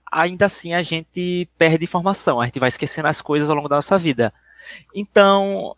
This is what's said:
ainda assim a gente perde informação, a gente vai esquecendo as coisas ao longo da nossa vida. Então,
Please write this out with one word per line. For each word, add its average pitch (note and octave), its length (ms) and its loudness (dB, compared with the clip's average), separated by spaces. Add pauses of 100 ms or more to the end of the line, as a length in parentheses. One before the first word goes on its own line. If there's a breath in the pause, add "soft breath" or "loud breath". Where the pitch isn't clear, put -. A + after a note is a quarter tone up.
(100)
ainda F3+ 360 0
assim E3+ 260 -6
a F3 100 0
gente F3+ 680 -6 (100)
perde D#3+ 240 4
informação, E3+ 580 -2
a A#2+ 40 2
gente B2 160 -6
vai B2+ 80 2
esquecendo D3 400 -4
as D#3 120 -2
coisas D3 300 -2
ao D3+ 60 2
longo D3 120 -6
da C#3+ 60 0
nossa D3 240 2
vida. B2 340 0 (640 loud breath)
Então, G3 840 2